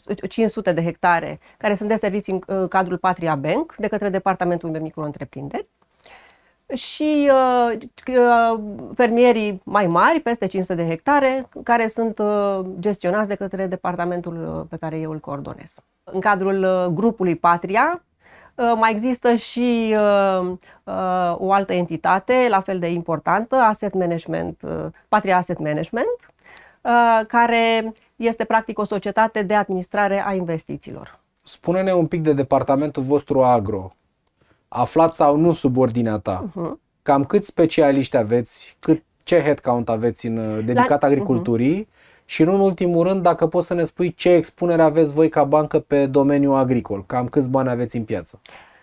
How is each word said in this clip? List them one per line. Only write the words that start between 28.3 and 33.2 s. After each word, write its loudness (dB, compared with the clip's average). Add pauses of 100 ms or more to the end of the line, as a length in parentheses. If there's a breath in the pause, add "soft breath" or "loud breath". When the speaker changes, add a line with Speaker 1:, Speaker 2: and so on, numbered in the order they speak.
Speaker 1:
practic -2
o -2
societate -2
de 0
administrare -2
a -4
investițiilor. -10 (240)
Speaker 2:
Spune-ne -2
un 4
pic -4
de 2
departamentul 0
vostru 2